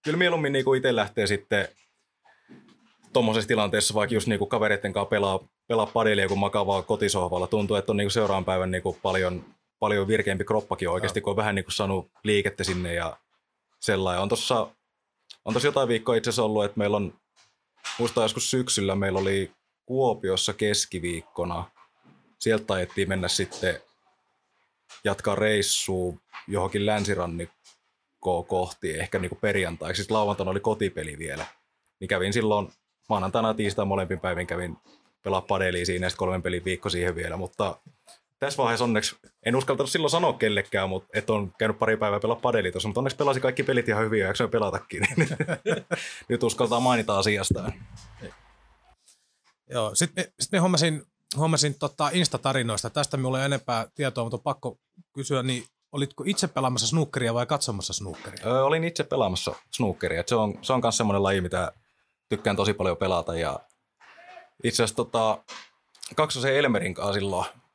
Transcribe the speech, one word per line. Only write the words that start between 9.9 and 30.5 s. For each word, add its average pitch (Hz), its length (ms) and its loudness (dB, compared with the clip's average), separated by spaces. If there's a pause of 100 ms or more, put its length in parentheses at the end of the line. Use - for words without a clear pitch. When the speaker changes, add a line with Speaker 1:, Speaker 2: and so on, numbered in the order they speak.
Speaker 1:
virkeämpi 101 360 0
kroppakin 98 460 -2
oikeasti, 92 300 -2
Speaker 2:
Joo. - 40 -6
Speaker 1:
kun 101 80 -2
on 95 60 0
vähän 107 180 0
niinku 95 160 -4
saanut 98 400 -2 (120)
liikettä 101 400 2
sinne 90 300 -2
ja 85 240 -4 (640)
sellainen. 95 440 2
On 104 60 0
tossa, 117 380 2 (800)
on 110 80 -4
tossa 120 140 2
jotain 139 200 4
viikkoa 117 280 2
itse 113 140 0
asiassa 113 140 0
ollut, 107 220 2
että 101 120 -4
meillä 104 200 2
on, 98 160 -2 (840)
muistan 117 240 2
joskus 113 280 -2
syksyllä 107 440 0
meillä 98 240 0
oli 98 320 0 (340)
Kuopiossa 110 680 0
keskiviikkona. 87 1120 -4 (760)
Sieltä 110 260 0
taidettiin 95 440 -2
mennä 92 180 0
sitten - 540 -2 (1200)
jatkaa 101 320 -2
reissua 98 800 0 (340)
johonkin 98 380 -2
länsirannikkoa 90 1600 -4
kohti, 90 520 -4
ehkä 90 200 -4
niinku 90 160 -4
perjantaiksi. 92 680 -2
Siis 95 80 -6
lauantaina 101 400 2